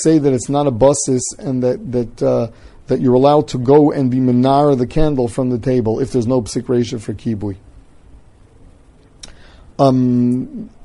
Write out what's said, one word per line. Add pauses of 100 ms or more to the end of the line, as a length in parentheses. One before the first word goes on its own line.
say
that
it's
not
a
basis (160)
and
that,
that,
uh, (360)
that
you're
allowed
to
go
and
be
menar
the
candle
from
the
table
if
there's
no
psik
reisha
for
kibui. (2250)
Um, (160)